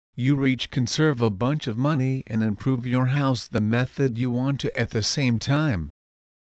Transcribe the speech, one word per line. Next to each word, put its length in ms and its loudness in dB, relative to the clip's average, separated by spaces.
you 300 0
each 260 0
conserve 500 0
a 80 4
bunch 380 -2
of 100 -4
money 500 0
and 140 -2
improve 460 -2
your 200 2
house 380 0
the 140 -2
method 580 0
you 140 -2
want 300 0
to 180 -4
at 120 -2
the 120 0
same 340 0
time. 520 0